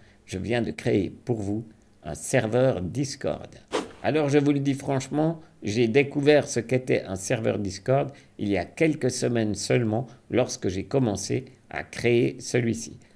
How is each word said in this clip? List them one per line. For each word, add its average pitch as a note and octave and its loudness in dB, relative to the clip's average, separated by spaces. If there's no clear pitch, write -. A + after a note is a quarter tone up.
Je - -8
viens G#2 -2
de G#2 -2
créer A#2 0
pour A#2 -2
vous G#2+ -4
un D#2 -8
serveur A#2+ 2
Discord. F#2 -6
Alors, D3 2
je C#3 4
vous C#3+ 4
le C#3+ 2
dis C#3 0
franchement, C#3 -2
j'ai A#2 2
découvert C#3+ 4
ce - -4
qu'était B2+ 0
un F#2+ -8
serveur A2 -2
Discord B2+ 0
il G#2 -2
y G2 2
a F2 -2
quelques D3+ 0
semaines A#2 0
seulement A#2+ 0
lorsque - 0
j'ai F#2 -2
commencé A#2+ 0
à D2+ -8
créer A#2+ 2
celui-ci. A#2 -2